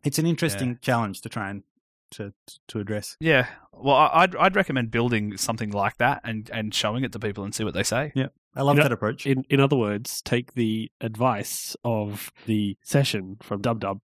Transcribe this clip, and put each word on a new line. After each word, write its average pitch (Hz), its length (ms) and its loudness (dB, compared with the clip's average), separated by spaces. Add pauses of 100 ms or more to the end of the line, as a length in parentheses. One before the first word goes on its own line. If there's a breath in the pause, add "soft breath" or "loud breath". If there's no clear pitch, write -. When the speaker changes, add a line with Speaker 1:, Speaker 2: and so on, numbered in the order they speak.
Speaker 1:
It's 147 160 -2
an 160 80 2
interesting 123 440 0
Speaker 2:
Yeah. 120 120 -4
Speaker 1:
challenge 113 400 0
to 113 60 -12
try 101 220 -6
and 101 120 -10 (500)
to, 104 220 -10 (340)
to - 100 -6
address. 104 420 -6
Speaker 2:
Yeah. 147 260 4 (260 loud breath)
Well, 135 240 2
I, 151 140 6 (140)
I'd, 185 120 -2
I'd 185 180 4
recommend 131 360 0
building 110 480 0
something 110 320 -4
like 101 260 0
that - 280 2
and, 110 280 -8
and 107 220 -6
showing 113 300 0
it 117 80 -6
to 117 60 -8
people 107 240 -4
and 101 120 -8
see 113 100 -4
what 95 80 -2
they 92 120 -2
say. 139 300 -2
Speaker 1:
Yeah. 135 120 0 (280)
I - 60 -6
love 143 160 4
Speaker 3:
You 147 40 6
know, 151 40 6
Speaker 1:
that 135 80 2
approach. 107 340 -4
Speaker 3:
in, 135 220 2
in 139 120 4
other 139 160 4
words, 104 440 -2
take 120 320 -2
the 113 480 -2
advice 110 760 -2 (100)
of 107 460 -4 (140)
the 104 380 0
session 101 600 0
from 101 200 -6
Dub 113 180 -2
Dub. 98 260 -4